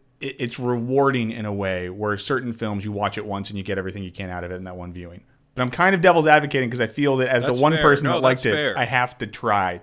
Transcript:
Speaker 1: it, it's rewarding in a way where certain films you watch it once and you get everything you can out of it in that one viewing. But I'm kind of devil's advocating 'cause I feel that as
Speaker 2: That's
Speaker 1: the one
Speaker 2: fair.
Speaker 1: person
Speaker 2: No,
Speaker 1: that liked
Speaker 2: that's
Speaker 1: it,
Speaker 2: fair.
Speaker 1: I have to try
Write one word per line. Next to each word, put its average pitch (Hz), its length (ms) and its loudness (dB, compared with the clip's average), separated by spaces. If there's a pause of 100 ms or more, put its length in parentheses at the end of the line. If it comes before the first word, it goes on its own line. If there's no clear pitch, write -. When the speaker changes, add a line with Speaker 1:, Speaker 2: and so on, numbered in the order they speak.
(200)
Speaker 1:
it, 139 180 -10
it's 165 200 -6
rewarding 123 720 0
in 117 120 -8
a 104 80 -4
way 95 380 -4
where 104 260 -4
certain 123 380 -4
films 107 280 -6
you 104 100 -6
watch 101 260 -4
it 104 80 -8
once 98 240 -6
and 104 80 -8
you 95 60 -8
get 98 120 -4
everything 95 260 -6
you 92 80 -10
can 92 200 -10
out 90 120 -8
of 87 80 -10
it 92 40 -8
in 92 100 -10
that 90 120 -14
one 90 180 -12
viewing. 90 280 -16 (320)
But 127 80 -4
I'm 123 80 -2
kind 180 240 2
of 180 60 0
devil's 165 260 6
advocating 143 440 4
'cause 123 100 -6
I 113 60 2
feel 139 320 0
that 127 100 2
as 123 140 2
Speaker 2:
That's 123 160 0
Speaker 1:
the 131 40 2
one 151 100 6
Speaker 2:
fair. 156 100 2
Speaker 1:
person 143 220 6
Speaker 2:
No, 139 100 0
Speaker 1:
that 160 80 0
liked 131 220 4
Speaker 2:
that's 156 100 2
Speaker 1:
it, 151 40 0
Speaker 2:
fair. 135 200 -2
Speaker 1:
I 127 60 0
have 123 340 0
to 113 80 -6
try 98 560 -2